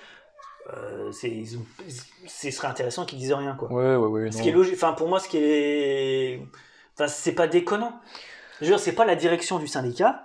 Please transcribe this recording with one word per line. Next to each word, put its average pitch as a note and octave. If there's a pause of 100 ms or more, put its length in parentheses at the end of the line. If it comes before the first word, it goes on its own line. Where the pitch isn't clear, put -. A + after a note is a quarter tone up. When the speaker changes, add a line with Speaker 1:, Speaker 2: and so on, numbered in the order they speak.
(720)
Speaker 1:
euh, G#2+
c'est, A#2+
ils A2+
ont, A2+ (600)
ce C#3+
serait C#3
intéressant B2+
qu'ils C3+
disent C3
rien, C#3
quoi. B2
Speaker 2:
Ouais, B2+
ouais, A#2
ouais, A2
Speaker 1:
Ce A2
Speaker 2:
non. A2+
Speaker 1:
qui A#2+
est D#3
logique, F3+
enfin, E3
pour D#3+
moi, F#3
ce -
qui D#3+
est, C#3 (560)
enfin, D3
c'est -
pas E3
déconnant. G3+ (600)
Je D3+
veux E3+
dire, G3+
c'est E3+
pas A3+
la F#3
direction E3+
du D3+
syndicat C3+